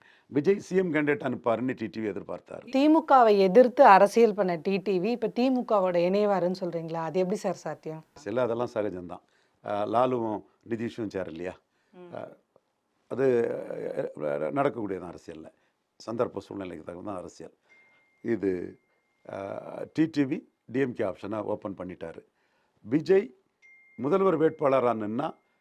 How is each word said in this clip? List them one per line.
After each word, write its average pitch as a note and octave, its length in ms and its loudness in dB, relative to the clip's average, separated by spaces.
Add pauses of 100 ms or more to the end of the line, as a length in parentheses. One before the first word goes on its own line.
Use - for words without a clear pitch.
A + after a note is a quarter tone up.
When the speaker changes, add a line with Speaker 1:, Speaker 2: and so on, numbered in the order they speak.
(280)
Speaker 1:
விஜய் E3 320 2
சி - 160 -6
எம் F#3 180 0
கேண்டிடேட் D3 380 0
அனுப்பாருன்னு A#2+ 440 -2
டி A2 120 -6
டி A2 140 -10
வி - 20 -4
எதிர்பார்த்தாரு. F#2 600 -10
Speaker 2:
திமுகவை C4+ 720 6
எதிர்த்து A3 480 8
அரசியல் G3+ 480 8
பண்ண F#3 300 -2
டி G3 140 0
டி F#3 220 -2
வி E3+ 40 -2
இப்ப A3+ 240 -2
திமுகவோட A3+ 680 0
இணைவாருன்னு F#3 640 2
சொல்றீங்களா? E3 340 -6
அது E3 260 -4
எப்படி F#3 200 -2
சார் F#3 140 -4
சாத்தியம்? D#3 520 -12 (100)
Speaker 1:
சில A2+ 260 -2
அதெல்லாம் A#2+ 320 0
சகஜம்தான். F2+ 480 -6 (440)
அ, G#2 200 -4
லாலுவும் A2+ 580 0 (260)
நிதிஷும் A2+ 440 -6
சேரலையா? F2 400 -8 (380)
Speaker 2:
ம். F3+ 220 -20
Speaker 1:
அ, - 240 -14 (720)
அது, A#2+ 440 0
அ, - 760 -8
அ, D2 120 -2
நடக்கக்கூடியதான் F#2 760 -4
அரசியல்ல. E2+ 380 -18 (460)
சந்தர்ப்ப A2+ 420 -6
சூழ்நிலைக்கு F#2 460 -12
தகுந்த F#2 240 -14
தான் F#2+ 100 -10
அரசியல். - 340 -16 (680)
இது, F#2 580 -2 (520)
அ, G2 300 -10 (320)
டி D#3+ 160 2
டி D3 140 0
வி C#3 280 -6 (140)
டி A#2+ 140 -4
எம் B2+ 140 -2
கே A2+ 100 -4
ஆப்ஷனை G#2 380 -6
ஓப்பன் G2+ 360 -8
பண்ணிட்டாரு. F2 480 -14 (560)
விஜய் E3 540 0 (600)
முதல்வர் E3+ 440 0
வேட்பாளரா C3+ 540 2
நின்னா A2 420 -6 (260)